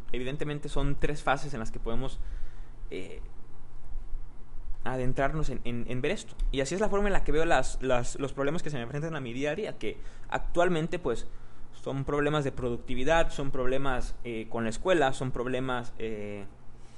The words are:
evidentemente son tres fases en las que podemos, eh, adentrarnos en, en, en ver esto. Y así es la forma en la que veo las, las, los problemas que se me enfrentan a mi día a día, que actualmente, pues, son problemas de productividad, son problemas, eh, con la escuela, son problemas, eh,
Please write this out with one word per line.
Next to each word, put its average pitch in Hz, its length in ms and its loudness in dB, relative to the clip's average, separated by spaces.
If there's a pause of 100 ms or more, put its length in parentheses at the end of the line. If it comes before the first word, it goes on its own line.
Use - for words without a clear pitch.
(120)
evidentemente 147 560 -2
son 143 300 4
tres 147 260 4
fases 139 300 2
en 110 60 -4
las 113 120 -2
que - 80 -2
podemos, 123 400 2 (680)
eh, 92 300 -6 (1600)
adentrarnos 135 640 2
en, 123 140 -2
en, 120 240 0
en 127 120 -2
ver 147 120 0
esto. - 220 -6 (180)
Y 135 80 0
así 135 160 -2
es 202 40 0
la 214 80 4
forma 202 200 4
en 196 40 2
la - 120 8
que 147 80 4
veo 156 120 6
las, 139 380 2
las, 123 360 2
los 135 140 -4
problemas 143 300 0
que - 80 2
se 143 60 -4
me 117 80 -4
enfrentan 147 320 -6
a 139 40 -6
mi 120 120 -8
día 139 180 -4
a 160 60 -4
día, 202 200 -6
que - 220 -4 (300)
actualmente, 170 720 2
pues, 117 260 0 (460)
son 135 320 -6
problemas 147 400 0
de 131 80 -2
productividad, 123 800 2
son 139 180 0
problemas, 131 720 4
eh, 110 260 -6
con 117 140 -2
la 113 80 0
escuela, 147 420 2
son 131 200 -2
problemas, 127 680 -2
eh, 104 480 -6 (520)